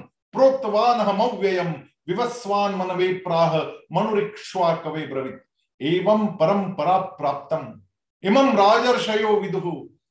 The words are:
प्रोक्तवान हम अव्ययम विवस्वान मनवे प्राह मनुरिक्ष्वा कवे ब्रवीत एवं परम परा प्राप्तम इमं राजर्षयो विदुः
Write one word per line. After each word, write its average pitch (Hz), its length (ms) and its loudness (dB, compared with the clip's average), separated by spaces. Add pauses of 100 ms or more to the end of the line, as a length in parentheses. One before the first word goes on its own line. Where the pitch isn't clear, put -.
(320)
प्रोक्तवान 233 680 2
हम 196 220 0
अव्ययम 190 500 0 (360)
विवस्वान 202 680 -2
मनवे 180 380 -2
प्राह 165 440 0 (340)
मनुरिक्ष्वा 185 840 -2
कवे 156 320 -8
ब्रवीत 131 380 -8 (360)
एवं 185 460 2
परम 180 460 0
परा 165 240 0
प्राप्तम 143 840 -6 (400)
इमं 247 300 4
राजर्षयो 214 840 2
विदुः 175 560 -6 (160)